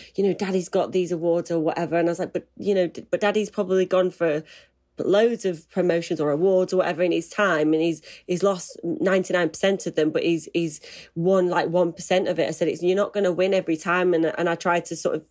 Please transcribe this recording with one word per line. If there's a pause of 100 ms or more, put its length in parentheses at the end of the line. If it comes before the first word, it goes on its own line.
(160)
You
know,
"Daddy's
got
these
awards
or
whatever."
And
I
was
like,
But,
you
know,
d-,
but
Daddy's
probably
gone
for (540)
loads
of
promotions
or
awards
or
whatever
in
his
time,
and
he's, (240)
he's
lost
ninety-nine
percent
of
them,
but
he's,
he's (340)
won,
like,
one
percent
of
it.
I
said,
"It's,
you're
not
gonna
win
every
time."
And,
and
I
tried
to
sort
of,